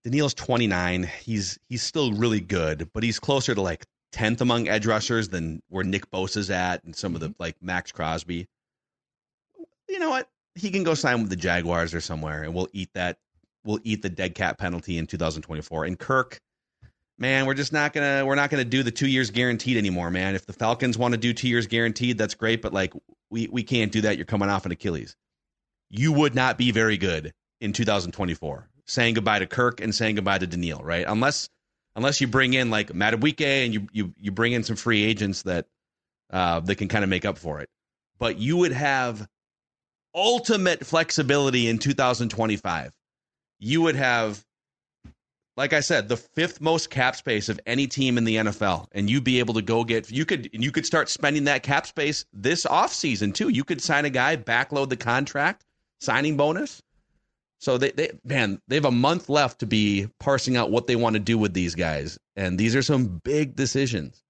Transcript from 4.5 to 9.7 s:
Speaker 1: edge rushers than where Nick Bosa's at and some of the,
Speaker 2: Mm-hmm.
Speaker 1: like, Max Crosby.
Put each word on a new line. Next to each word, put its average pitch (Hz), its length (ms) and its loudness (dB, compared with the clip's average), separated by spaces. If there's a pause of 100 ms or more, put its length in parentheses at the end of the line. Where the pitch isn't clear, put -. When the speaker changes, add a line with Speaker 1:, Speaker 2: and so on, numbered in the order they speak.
Speaker 1:
edge 107 160 0
rushers 110 440 0
than 80 380 -6
where 92 160 -4
Nick 95 280 -2
Bosa's 95 380 -4
at 90 360 -2
and 85 100 -16
some 90 200 -6
of 80 40 -6
the, 80 100 -4
Speaker 2:
Mm-hmm. - 140 -12
Speaker 1:
like, 82 180 -6
Max 90 300 -6
Crosby. 82 560 -6 (1400)